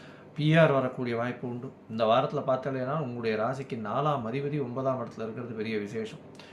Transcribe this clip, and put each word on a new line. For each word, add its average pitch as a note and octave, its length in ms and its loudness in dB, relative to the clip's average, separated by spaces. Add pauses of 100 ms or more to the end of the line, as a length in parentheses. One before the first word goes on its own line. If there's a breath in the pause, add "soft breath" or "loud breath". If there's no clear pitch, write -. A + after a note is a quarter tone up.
(360 loud breath)
பி D3+ 220 6
ஆர் D#3 140 8
வரக்கூடிய B2+ 440 0
வாய்ப்பு A#2+ 320 -4
உண்டு. B2 240 -8 (180)
இந்த A2+ 160 0
வாரத்துல C3+ 300 4
பார்த்தீங்கன்னா, C3 640 0
உங்களுடைய A#2+ 380 -2
ராசிக்கு C3 360 -2
நாலாம் B2 520 0
அதிபதி C#3+ 360 -2
ஒன்பதாம் B2 440 -2
இடத்துல A2+ 180 -10
இருக்கிறது A#2 300 -8
பெரிய A2 240 -2
விசேஷம். G#2 420 -6 (340 loud breath)